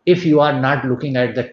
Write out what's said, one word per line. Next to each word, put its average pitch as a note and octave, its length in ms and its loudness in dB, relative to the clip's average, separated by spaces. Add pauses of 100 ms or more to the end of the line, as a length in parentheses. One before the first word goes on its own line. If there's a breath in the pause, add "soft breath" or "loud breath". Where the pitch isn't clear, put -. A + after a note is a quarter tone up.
if F3+ 180 2
you D3+ 160 4
are C#3+ 180 2
not C3+ 280 -2
looking B2+ 300 -4
at B2 180 -2
the B2 180 -6